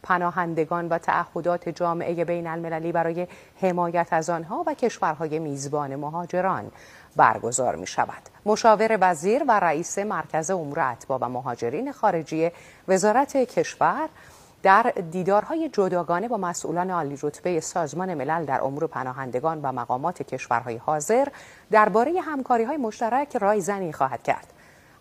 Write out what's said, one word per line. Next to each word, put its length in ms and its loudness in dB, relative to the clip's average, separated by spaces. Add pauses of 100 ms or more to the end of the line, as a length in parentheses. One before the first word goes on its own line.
پناهندگان 840 0
و 100 0
تعهدات 680 -2
جامعه 560 -2
بین 220 -4
المللی 460 -6
برای 340 0 (340)
حمایت 500 0
از 200 0
آنها 360 -4
و 80 -2
کشورهای 640 -2
میزبان 580 -4
مهاجران 720 -4 (460)
برگزار 600 4
می‌شود. 460 -4 (240)
مشاور 540 6
وزیر 480 2
و 120 6
رئیس 380 0
مرکز 520 -4
امور 300 -2
اتباع 420 -2
و 60 -2
مهاجرین 640 -4
خارجی 580 0 (380)
وزارت 480 4
کشور 720 0 (540)
در 300 6 (180)
دیدارهای 600 0
جداگانه 560 0
با 80 -2
مسئولان 540 -2
عالی 320 -2
رتبه 380 -2
سازمان 540 -4
ملل 300 -2
در 160 0
امور 260 -2
پناهندگان 760 -4
و 100 -2
مقامات 500 -4
کشورهای 540 -4
حاضر 520 0 (420)
درباره 500 4
همکاری‌های 560 0
مشترک 600 -2
رایزنی 560 0
خواهد 300 -2
کرد. 240 -4 (540)